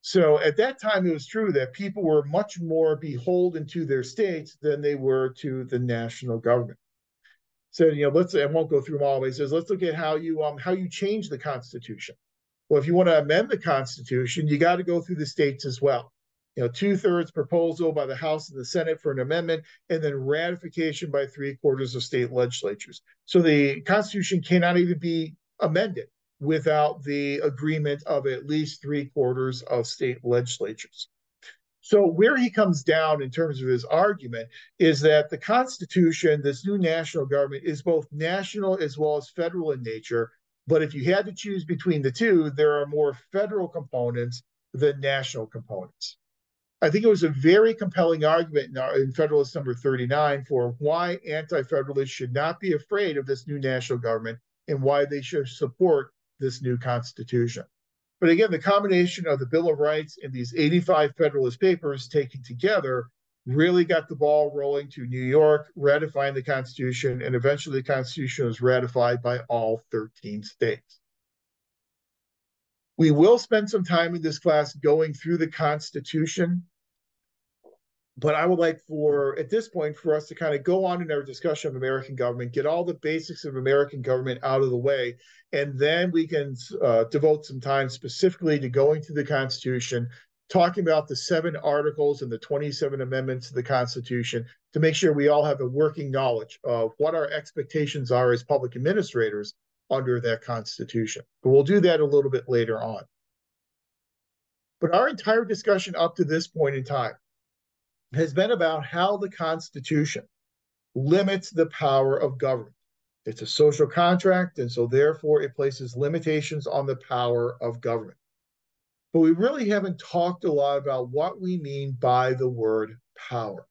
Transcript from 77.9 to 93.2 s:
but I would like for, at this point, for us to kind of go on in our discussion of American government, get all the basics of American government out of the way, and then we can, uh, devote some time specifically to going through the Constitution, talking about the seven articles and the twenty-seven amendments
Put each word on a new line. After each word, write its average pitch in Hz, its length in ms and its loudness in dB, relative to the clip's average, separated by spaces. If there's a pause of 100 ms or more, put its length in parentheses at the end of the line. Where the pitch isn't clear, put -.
but 151 160 2
I 156 100 0
would 180 140 2
like 165 280 2
for, 147 520 0
at 139 100 -6
this 220 220 -2
point, 151 260 -4
for 156 180 0
us 151 120 -4
to - 80 -18
kind 156 200 -2
of 139 80 -2
go 185 220 2
on 180 160 0
in 160 100 -6
our 143 120 0
discussion 147 480 -4
of 131 60 -10
American 131 400 -4
government, 120 360 -4
get 139 140 -2
all 170 180 0
the 175 80 -4
basics 160 540 -6
of 135 100 -8
American 139 460 0
government 131 400 -2
out 135 180 0
of 135 80 2
the 123 80 0
way, 123 400 -2 (380)
and 143 240 -4
then 165 320 2
we 165 160 0
can, 143 280 -4 (300)
uh, 113 200 4
devote 151 420 2
some 131 140 -12
time 139 280 0
specifically 151 720 0
to 131 80 -4
going 143 320 4
through 151 140 -14
the 143 100 -2
Constitution, 127 800 -4 (440)
talking 180 320 2
about 156 260 2
the 135 80 -6
seven 165 400 -2
articles 147 640 0
and 127 100 -8
the 113 80 -6
twenty-seven 143 600 -4
amendments 131 480 -6